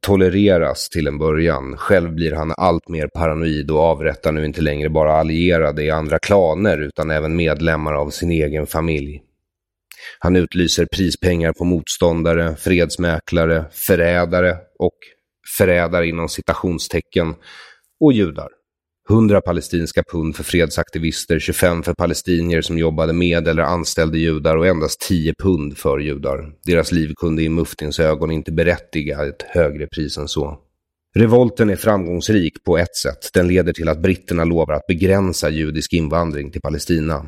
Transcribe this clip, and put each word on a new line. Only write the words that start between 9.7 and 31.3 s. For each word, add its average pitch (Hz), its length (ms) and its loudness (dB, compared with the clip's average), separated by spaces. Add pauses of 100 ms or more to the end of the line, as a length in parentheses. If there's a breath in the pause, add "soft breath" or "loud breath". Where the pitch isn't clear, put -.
Han 90 160 2
utlyser 87 500 2
prispengar 85 680 0
på - 100 -6
motståndare, 82 920 0
fredsmäklare, 82 1160 0
förrädare 87 840 2 (220)
och 87 180 0 (600)
förrädare 87 500 2
inom 82 220 -4
citationstecken 85 1080 -2 (640 loud breath)
och 147 140 6
judar. 78 340 -2 (640)
Hundra 104 320 6
palestinska 85 680 -2
pund 80 240 -4
för - 80 -10
fredsaktivister, 82 960 -2
tjugofem 87 440 0
för 87 100 -2
palestinier 85 680 0
som 82 160 -4
jobbade 80 360 0
med 85 340 0
eller 82 160 2
anställde 82 540 -2
judar 80 400 0
och 82 100 2
endast 78 400 0
tio 80 260 0 (100)
pund 73 340 0
för 71 220 -2
judar. 71 520 -6 (140)
Deras 85 260 2
liv 80 240 0
kunde 82 280 -2
i 80 60 0
muftins 78 500 -4
ögon 78 320 0
inte 80 200 -6
berättiga 78 720 -2
ett 69 160 -8
högre 73 460 0
pris 76 300 -8
än 73 100 -6
så. 73 300 -6 (580)
Revolten 117 540 6